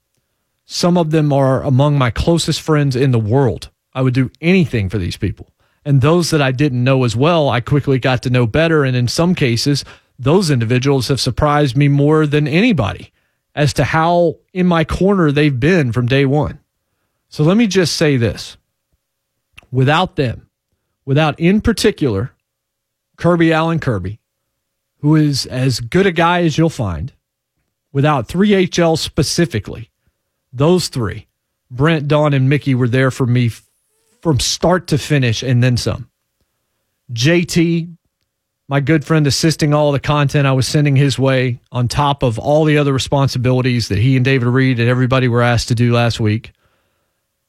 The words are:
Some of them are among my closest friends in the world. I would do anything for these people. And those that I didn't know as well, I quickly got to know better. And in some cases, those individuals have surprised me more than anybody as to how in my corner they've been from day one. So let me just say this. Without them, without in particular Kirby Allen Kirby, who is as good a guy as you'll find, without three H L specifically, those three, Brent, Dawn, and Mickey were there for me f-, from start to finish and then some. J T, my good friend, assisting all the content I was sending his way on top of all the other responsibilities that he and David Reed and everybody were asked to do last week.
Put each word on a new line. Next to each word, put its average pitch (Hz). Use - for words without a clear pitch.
Some 175
of 160
them 151
are 135
among 143
my 123
closest -
friends 147
in 131
the 117
world. 110
I 131
would 131
do 127
anything 156
for 107
these 87
people. -
And 143
those 156
that 156
I 131
didn't 127
know 131
as 113
well, 147
I 117
quickly 135
got 127
to 135
know 123
better. 151
And 127
in 123
some 170
cases, 135
those 156
individuals 127
have 135
surprised 147
me 143
more 147
than 151
anybody 156
as 143
to 147
how 165
in 180
my 165
corner 180
they've 143
been 143
from 120
day 135
one. 135
So -
let 180
me 233
just 180
say 147
this. -
Without 147
them, 117
without 147
in 180
particular 139
Kirby 165
Allen 160
Kirby, 101
who 151
is 147
as 131
good 175
a 185
guy 170
as 156
you'll 160
find, 95
without 143
three 208
H 185
L 165
specifically, -
those 165
three, 110
Brent, 147
Dawn, 151
and 131
Mickey 139
were 123
there 131
for 131
me 120
f-, -
from 151
start -
to 156
finish 131
and 123
then 123
some. -
J 147
T, 170
my 139
good 147
friend, 156
assisting 151
all 147
the 139
content 147
I 135
was 131
sending 147
his 135
way 131
on 123
top 143
of 117
all 151
the 151
other 143
responsibilities 127
that 98
he 131
and 127
David 131
Reed 131
and 117
everybody 127
were 120
asked 120
to 120
do 120
last 117
week. 107